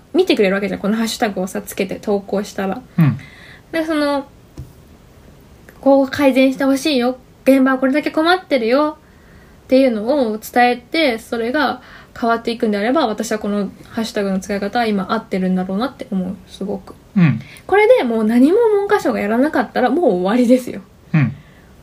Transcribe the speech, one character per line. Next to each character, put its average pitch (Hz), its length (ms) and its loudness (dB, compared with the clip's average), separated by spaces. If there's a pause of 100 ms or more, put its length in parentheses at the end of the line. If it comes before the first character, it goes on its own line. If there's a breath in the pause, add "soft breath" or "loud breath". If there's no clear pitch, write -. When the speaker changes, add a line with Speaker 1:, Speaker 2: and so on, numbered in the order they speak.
(140)
Speaker 1:
見 370 120 4
て 339 80 2
く 220 80 2
れ 196 60 4
る 190 60 0
わ 196 60 -2
け 202 80 -4
じ 185 60 -4
ゃ 175 40 -8
ん。 - 20 -10
こ 196 80 -2
の 220 80 0
ハ 226 80 -2
ッ - 20 -4
シ - 120 -8
ュ - 20 -4
タ 226 80 0
グ 190 140 -6
を 185 40 -4
さ、 202 160 -8
つ - 140 -16
け 196 100 -2
て 185 100 -10
投 202 240 -2
稿 196 220 -4
し - 120 -12
た 196 120 -6
ら。 190 160 -6 (160)
Speaker 2:
う 170 40 4
ん。 127 160 2 (520 loud breath)
Speaker 1:
で、 320 140 -2
そ 320 100 -2
の、 285 320 -2 (1500)
こ 269 220 4
う 262 60 0
改 269 260 2
善 262 180 4
し 262 40 -8
て 277 80 -4
ほ 269 120 2
し 294 180 -2
い 254 40 0
よ、 247 200 -2 (260)
現 269 180 4
場 269 100 2
は 262 60 -2
こ 262 80 -2
れ 262 60 0
だ 294 100 0
け 294 80 -2
困 320 240 2
っ 370 120 -6
て 277 120 0
る 226 100 -2
よ 302 280 0 (680 soft breath)
っ - 40 -20
て 262 100 4
い 269 80 6
う 254 60 2
の 208 100 -4 (300)
を 214 60 -6
伝 247 320 2
え 240 60 0
て、 254 420 -2
そ 226 200 -8
れ 226 140 -4
が 277 300 -2 (360 loud breath)
変 233 100 -2
わ 226 80 2
っ 233 60 -6
て 233 80 -4
い 233 80 -6
く 240 80 -2
ん 214 40 0
で 202 80 -2
あ 202 40 -2
れ 233 100 0
ば、 302 140 2
私 214 240 -4
は 214 80 -2
こ 214 100 -6
の 202 220 -4 (200)
ハ 226 120 -6
ッ - 20 -2
シ - 80 -10
ュ - 20 -18
タ 208 100 -2
グ 196 60 -2
の 190 100 -2
使 202 140 -8
い 196 60 -4
方 202 180 -4
は 233 80 0
今 202 260 -2
合 226 40 -2
っ 214 80 -6
て 196 140 -6
る 185 120 0
ん 185 40 0
だ 185 100 -2
ろ 190 120 -6
う - 20 -2
な 247 80 -2
っ 277 80 -8
て - 160 -16
思 185 160 -4
う、 190 100 -10 (120)
す - 160 -12
ご 202 140 -6
く。 - 160 -18 (220)
Speaker 2:
う 196 40 4
ん。 156 200 4 (260 loud breath)
Speaker 1:
こ 381 100 2
れ 427 100 6 (120)
で 370 40 0
も 226 180 -2
う 220 40 0
何 247 260 4
も 403 80 4
文 415 300 2
科 403 100 2
省 339 140 -2
が 202 80 -4
や 202 80 -4
ら 226 100 0
な 285 120 2
か 311 100 -2
っ 208 120 -4
た - 100 0
ら 247 80 2
も 320 120 0
う - 20 0 (100)
終 180 100 -2
わ 202 120 0
り 247 120 2
で 247 100 6
す - 120 -6
よ。 196 100 -12 (340)
Speaker 2:
う 160 40 4
ん。 131 80 4
Speaker 1:
っ 107 40 -2 (520 loud breath)